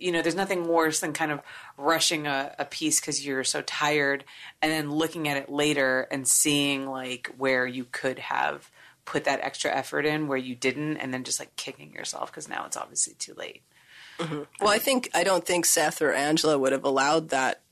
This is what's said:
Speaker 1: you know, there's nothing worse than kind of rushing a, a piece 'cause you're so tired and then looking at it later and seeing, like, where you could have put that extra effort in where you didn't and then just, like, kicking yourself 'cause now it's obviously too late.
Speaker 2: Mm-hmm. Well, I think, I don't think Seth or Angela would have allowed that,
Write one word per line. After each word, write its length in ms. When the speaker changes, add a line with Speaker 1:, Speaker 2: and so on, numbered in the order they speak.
Speaker 1:
you 120
know, 100
there's 120
nothing 340
worse 320
than 120
kind 200
of 80
rushing 480
a, 320
a 60
piece 360
'cause 220
you're 220
so 180
tired 600
and 100
then 200
looking 380
at 80
it 140
later 600
and 180
seeing, 580
like, 520
where 280
you 240
could 280
have 520
put 200
that 180
extra 320
effort 320
in 220
where 100
you 160
didn't 440
and 140
then 120
just, 160
like, 160
kicking 360
yourself 380
'cause 180
now 180
it's 100
obviously 380
too 200
late. 280
Speaker 2:
Mm-hmm. 240
Well, 100
I 80
think, 360
I 100
don't 200
think 200
Seth 380
or 100
Angela 460
would 140
have 120
allowed 460
that, 420